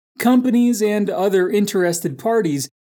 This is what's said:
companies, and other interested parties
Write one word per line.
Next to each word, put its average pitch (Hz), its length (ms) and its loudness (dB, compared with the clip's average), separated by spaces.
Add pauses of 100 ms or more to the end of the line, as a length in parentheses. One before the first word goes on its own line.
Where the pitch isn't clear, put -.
(180)
companies, 240 640 2
and 208 300 0
other 185 400 0
interested 175 680 -2
parties 180 520 -2 (120)